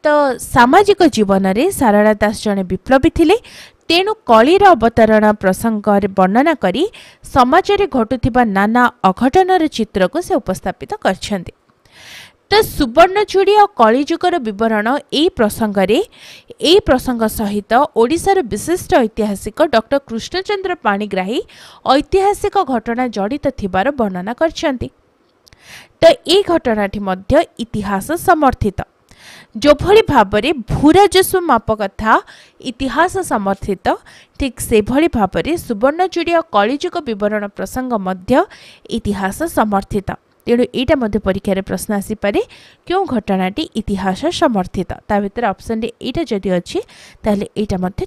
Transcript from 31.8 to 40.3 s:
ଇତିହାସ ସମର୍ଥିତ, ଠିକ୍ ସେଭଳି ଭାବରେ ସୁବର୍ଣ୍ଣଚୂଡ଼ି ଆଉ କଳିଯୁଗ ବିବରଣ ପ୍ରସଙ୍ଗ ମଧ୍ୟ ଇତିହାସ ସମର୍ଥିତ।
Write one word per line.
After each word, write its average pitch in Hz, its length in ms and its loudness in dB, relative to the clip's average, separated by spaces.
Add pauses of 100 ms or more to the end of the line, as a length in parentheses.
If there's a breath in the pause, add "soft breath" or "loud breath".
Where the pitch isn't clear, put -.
ଇତିହାସ 269 580 -2
ସମର୍ଥିତ, 202 800 -4 (420 soft breath)
ଠିକ୍ 269 220 -6
ସେଭଳି 247 540 0
ଭାବରେ 214 420 -2
ସୁବର୍ଣ୍ଣଚୂଡ଼ି 330 760 -2
ଆଉ 330 100 2 (100)
କଳିଯୁଗ 277 460 -2
ବିବରଣ 208 480 -4
ପ୍ରସଙ୍ଗ 247 480 -8
ମଧ୍ୟ 190 500 -2 (460 loud breath)
ଇତିହାସ 202 520 -6
ସମର୍ଥିତ। 208 680 -4 (360)